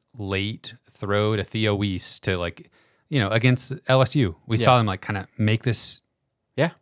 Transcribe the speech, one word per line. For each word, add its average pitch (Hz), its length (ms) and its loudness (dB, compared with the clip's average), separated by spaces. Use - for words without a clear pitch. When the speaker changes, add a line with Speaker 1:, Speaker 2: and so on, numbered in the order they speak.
Speaker 1:
late 98 580 -6
throw 104 460 0
to 95 80 -2
Theo 110 300 0
Weiss 98 460 -4
to, 92 160 -2
like, 87 340 -8
you 143 120 -2
know, 98 80 0
against 123 440 0
L 131 160 6
S - 140 0
U, 104 200 0
we 113 120 0
Speaker 2:
Yeah. 117 60 2
Speaker 1:
saw 127 140 6
them, 113 80 2
like, 92 140 -4
kinda 98 280 -8
make 110 240 2
this - 380 -2
Speaker 2:
Yeah. 160 140 2